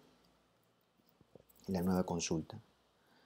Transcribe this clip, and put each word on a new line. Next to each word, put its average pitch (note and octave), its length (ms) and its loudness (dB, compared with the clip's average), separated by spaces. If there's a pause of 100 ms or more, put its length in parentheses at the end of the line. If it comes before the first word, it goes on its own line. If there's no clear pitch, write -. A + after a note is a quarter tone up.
(1700)
La F#2 160 0
nueva F2+ 200 4
consulta. E2 560 -2 (680)